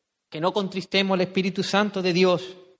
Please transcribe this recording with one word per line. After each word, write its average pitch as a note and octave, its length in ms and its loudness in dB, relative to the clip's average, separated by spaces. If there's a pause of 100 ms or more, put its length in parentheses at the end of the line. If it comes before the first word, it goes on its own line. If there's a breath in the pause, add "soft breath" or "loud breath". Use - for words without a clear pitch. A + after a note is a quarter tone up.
(280)
que D#3 120 -12
no F#3 120 2
contristemos F#3+ 600 0
al F#3 80 0
Espíritu F#3+ 400 -2
Santo G3 400 0
de F3+ 100 0
Dios. F3+ 440 2 (240)